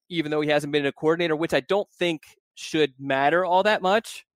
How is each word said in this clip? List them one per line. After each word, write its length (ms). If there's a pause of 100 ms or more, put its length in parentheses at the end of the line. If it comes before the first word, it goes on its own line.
(100)
even 200
though 120
he 80
hasn't 220
been 120
a 80
coordinator, 420
which 200
I 60
don't 280 (100)
think 240 (320)
should 440
matter 480
all 160
that 180
much, 460 (100)